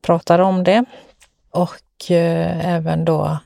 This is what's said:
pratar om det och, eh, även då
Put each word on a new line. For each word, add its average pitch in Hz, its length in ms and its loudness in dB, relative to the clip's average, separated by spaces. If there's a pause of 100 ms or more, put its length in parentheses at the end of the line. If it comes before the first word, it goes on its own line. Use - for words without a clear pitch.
pratar 170 360 2
om 185 240 2
det 202 220 2 (640)
och, - 600 -6
eh, 170 640 0
även 160 300 -2
då 156 400 0